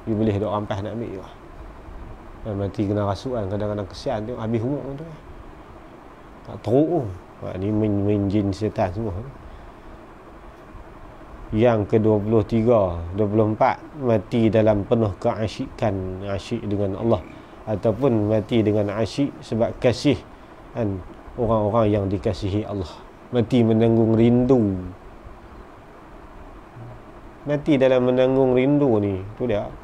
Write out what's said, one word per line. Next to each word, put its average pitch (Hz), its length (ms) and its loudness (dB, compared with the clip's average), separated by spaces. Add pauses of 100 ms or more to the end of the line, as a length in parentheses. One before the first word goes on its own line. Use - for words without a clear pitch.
Dia 113 160 -2
boleh 110 160 2
duk 98 160 0
rampas 104 320 -4
nak 104 160 -6
ambil 107 160 -8
juga. 92 140 -14 (1120)
Dan 110 160 -6
mati 101 240 -2
kena 101 240 0
rasuk 101 320 -4
kan. 101 80 -4
Kadang-kadang 104 400 -4
kesian 120 400 -6
tengok 120 160 -8
habis 113 160 0
umur 131 240 -4 (160)
tu. 165 80 -12 (1400)
Tak - 160 -14
teruk 135 320 2
tu. 170 100 0 (460)
Ha, 95 80 -8
ni 95 160 -2
main, 107 320 0
main 104 240 2
jin 98 240 0
syaitan 101 400 -2
semua. 104 240 -6 (2500)
Yang 110 320 4
kedua 107 320 4
puluh 107 240 2
tiga, 107 560 2 (160)
dua 104 160 0
puluh 107 240 4
empat, 120 240 2 (240)
mati 113 480 2
dalam 107 400 4
penuh 113 320 2
keasyikan, 101 1120 -4
asyik 107 320 -6
dengan 101 320 -2
Allah. 113 240 2 (420)
Ataupun 110 640 0
mati 110 320 2
dengan 104 320 2
asyik 113 480 -2
sebab 113 400 -2
kasih, 127 400 2 (560)
kan, 101 240 -2 (400)
orang-orang 110 480 2
yang 104 240 2
dikasihi 104 560 -2
Allah. 98 240 -6 (400)
Mati 120 320 2
menanggung 113 500 4
rindu. 120 640 4 (2750)
Mati 147 320 2
dalam 127 320 6
menanggung 127 480 4
rindu 135 440 4
ni, 101 200 0 (160)
tu 123 120 -4
dia. 107 200 -2 (160)